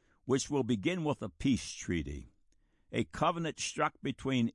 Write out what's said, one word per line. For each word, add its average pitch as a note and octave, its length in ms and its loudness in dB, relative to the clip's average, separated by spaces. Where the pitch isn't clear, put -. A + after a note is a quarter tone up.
which C3 240 2
will C#3 140 2
begin B2 400 0
with D3 180 0
a A2+ 80 -6
peace - 440 0
treaty, D2 580 -4
a A#2+ 100 0
covenant D#3+ 560 -2
struck - 420 -2
between C3 540 0